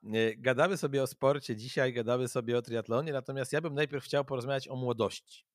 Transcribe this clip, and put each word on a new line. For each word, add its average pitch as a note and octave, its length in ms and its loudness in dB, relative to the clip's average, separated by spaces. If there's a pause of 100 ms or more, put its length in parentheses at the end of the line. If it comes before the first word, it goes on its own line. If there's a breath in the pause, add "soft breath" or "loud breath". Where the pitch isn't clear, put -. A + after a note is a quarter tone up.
(140)
e, A2+ 220 2
gadamy C3+ 420 2
sobie C#3 260 0
o B2+ 40 0
sporcie C3+ 480 0
dzisiaj, B2+ 380 -2
gadamy A#2+ 340 0
sobie A#2+ 300 0
o A#2+ 40 0
triatlonie, A#2 520 -2
natomiast C3+ 400 -4
ja D3+ 80 2
bym D#3+ 120 -4
najpierw C#3+ 300 -2
chciał C#3+ 220 0
porozmawiać C3 420 -4
o C3 80 -8
młodości. A#2 800 -2